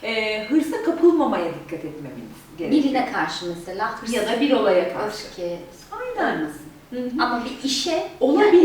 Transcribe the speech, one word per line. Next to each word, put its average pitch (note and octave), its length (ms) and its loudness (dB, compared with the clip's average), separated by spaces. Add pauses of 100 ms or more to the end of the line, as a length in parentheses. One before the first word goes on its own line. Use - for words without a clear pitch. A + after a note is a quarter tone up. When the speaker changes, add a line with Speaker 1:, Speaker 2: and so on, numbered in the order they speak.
Speaker 1:
e, G#3+ 420 -4
hırsa D#4 400 0
kapılmamaya D#4+ 600 4
dikkat D#3+ 400 -8
etmemiz C#3 440 -12 (280)
gerekiyor. C4+ 260 2
Speaker 2:
Birine B3+ 280 2
karşı - 340 -4 (120)
mesela F#3+ 440 -6
hırs A#3 120 -6
Speaker 1:
Ya B3+ 140 0
da A#3+ 140 0
bir C#4+ 100 4
olaya G3+ 420 4
karşı. - 340 -6
Speaker 2:
öfke F3 300 -8 (340)
Speaker 1:
Aynen. A4+ 480 -4
Speaker 2:
olmasın. D3+ 220 -8 (320)
Speaker 1:
Hı B3 60 -6
hı. B3 240 -2
Speaker 2:
Ama A#3+ 220 -2
bir - 240 -6
işe, - 380 -2 (120)
Speaker 1:
Olabilir. F4+ 460 6